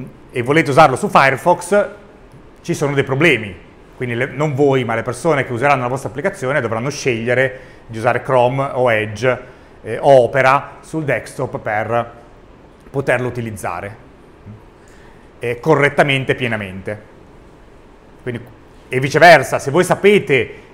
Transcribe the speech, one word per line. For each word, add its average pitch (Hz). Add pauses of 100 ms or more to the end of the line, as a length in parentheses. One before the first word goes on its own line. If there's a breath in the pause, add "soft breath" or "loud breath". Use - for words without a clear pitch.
(300)
e 127
volete 143
usarlo 139
su 196
Firefox, 175 (760)
ci 170
sono 143
dei 139
problemi. 131 (440)
Quindi 123
le, 123
non 143
voi, 135
ma 117
le 113
persone 135
che -
useranno 131
la 123
vostra 131
applicazione 143
dovranno 113
scegliere 123 (280 loud breath)
di 110
usare 120
Chrome 131
o 123
Edge 107 (240 loud breath)
eh, 110
Opera 131
sul 160
desktop 123
per 110 (800)
poterlo 131
utilizzare, 107 (1400 loud breath)
eh, 120
correttamente 143
e -
pienamente. 104 (1200)
Quindi, 117 (480)
e 127
viceversa, 147
se 135
voi 170
sapete 170 (180)